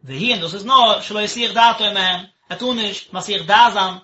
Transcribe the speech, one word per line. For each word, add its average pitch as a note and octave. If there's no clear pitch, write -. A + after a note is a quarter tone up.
ווי D3
hier, F#3
דאס E3
איז G3
נאר, A#3+
שלא G#3
יסיר G#3+
דעתו A3
עמהם, F#3
ער F3+
טוט B3
נישט, G3+
וואס F#3
זיך F#3+
דא A3
זיין F#3+